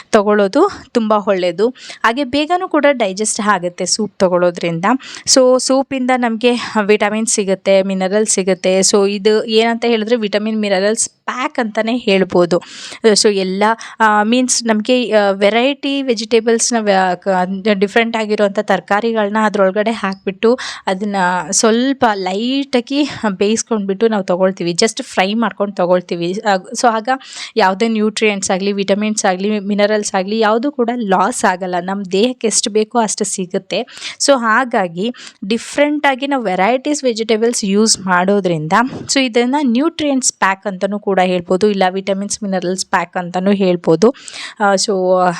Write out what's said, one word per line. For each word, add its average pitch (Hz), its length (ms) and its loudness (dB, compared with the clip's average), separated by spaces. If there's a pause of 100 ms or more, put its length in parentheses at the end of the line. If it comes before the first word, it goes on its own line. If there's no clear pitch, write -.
(120)
ತಗೊಳ್ಳೋದು 208 600 4 (200)
ತುಂಬ 220 220 0 (140)
ಒಳ್ಳೆಯದು. 185 420 0 (340)
ಹಾಗೆ 233 200 2
ಬೇಗನೂ 302 440 0
ಕೂಡ 302 240 2
ಡೈಜೆಸ್ಟ್ 214 560 -2
ಆಗುತ್ತೆ 180 380 0
ಸೂಪ್ 208 340 -4
ತಗೊಳ್ಳೋದ್ರಿಂದ. 175 680 0 (400)
So - 140 4 (180)
ಸೂಪಿಂದ 262 600 0
ನಮಗೆ 240 340 0 (320)
ವಿಟಮಿನ್ 214 440 0
ಸಿಗುತ್ತೆ, 190 560 2
ಮಿನರಲ್ 190 420 0
ಸಿಗುತ್ತೆ. 190 540 0
So 202 320 4
ಇದು 208 340 2
ಏನಂತ 233 420 2
ಹೇಳಿದ್ರೆ 226 280 0
ವಿಟಮಿನ್ 214 440 -2
ಮಿನರಲ್ಸ್ 202 500 0
ಪ್ಯಾಕ್ 254 500 -8
ಅಂತಲೇ 220 380 -2
ಹೇಳ್ಬೋದು. 185 640 2 (520)
So 208 200 2
ಎಲ್ಲ, 190 300 -2 (360)
ಆ, 214 240 4
ಮೀನ್ಸ್ 247 400 0
ನಮಗೆ, 226 480 0
ಆ, 208 200 4
ವೆರೈಟಿ 254 720 0
ವೆಜಿಟೇಬಲ್ಸ್‌ನ 233 800 0
ವ್ಯ-, 190 360 2
ಕ-, 185 580 -2
ಡಿಫ್ರೆಂಟ್ 226 440 0
ಆಗಿರೋಂಥ 208 440 0
ತರಕಾರಿಗಳನ್ನ 208 800 0
ಅದ್ರೊಳಗಡೆ 208 500 2
ಹಾಕ್ಬಿಟ್ಟು 202 680 -2 (280)
ಅದನ್ನ 196 280 -4 (360)
ಸ್ವಲ್ಪ 247 600 2
ಲೈಟಾಗಿ 247 960 -2 (200)
ಬೇಯಿಸ್ಕೊಂಡ್ಬಿಟ್ಟು 202 760 -2
ನಾವು 214 160 0
ತಗೊಳ್ತೀವಿ, 185 480 0
just 220 320 -2
ಫ್ರೈ 196 300 -2
ಮಾಡ್ಕೊಂಡು 202 420 -4
ತಗೊಳ್ತೀವಿ. 175 640 -2
ಆ, 202 160 0
so 190 320 -2
ಆಗ 220 220 -2 (480)
ಯಾವುದೇ 196 300 2
ನ್ಯೂಟ್ರಿಯೆಂಟ್ಸ್ 214 640 0
ಆಗಲಿ, 196 200 -2
ವಿಟಮಿನ್ಸ್ 202 540 -2
ಆಗಲಿ, 196 340 0
ಮಿನರಲ್ಸ್ 208 560 0
ಆಗಲಿ 202 240 -2
ಯಾವುದು 226 320 2
ಕೂಡ 233 240 -2
ಲಾಸ್ 202 500 0
ಆಗಲ್ಲ, 185 360 -2
ನಮ್ಮ 196 300 -6
ದೇಹಕ್ಕೆ 233 360 0
ಎಷ್ಟು - 220 -2
ಬೇಕೋ 214 300 -2
ಅಷ್ಟು 214 240 -2
ಸಿಗುತ್ತೆ. 196 600 -6 (340)
So - 180 2
ಹಾಗಾಗಿ 226 760 0 (340)
ಡಿಫ್ರೆಂಟಾಗಿ 277 800 0
ನಾವು 277 160 -2
ವೆರೈಟೀಸ್ 233 600 0
ವೆಜಿಟೇಬಲ್ಸ್ 226 640 0
ಯೂಸ್ 208 340 2
ಮಾಡೋದ್ರಿಂದ, 185 760 0 (320)
so 269 180 0
ಇದನ್ನ 247 380 0
ನ್ಯೂಟ್ರಿಯೆಂಟ್ಸ್ 277 720 0
ಪ್ಯಾಕ್ 190 340 0
ಅಂತಲೂ 196 320 -4
ಕೂಡ 196 240 0
ಹೇಳ್ಬೋದು, 185 460 0
ಇಲ್ಲ 196 200 0
ವಿಟಮಿನ್ಸ್ 196 540 -6
ಮಿನರಲ್ಸ್ 185 420 -4
ಪ್ಯಾಕ್ - 320 -2
ಅಂತಲೂ 185 340 -2
ಹೇಳ್ಬೋದು. 185 600 2 (460)
ಆ, 202 140 2
so, 196 180 0 (480)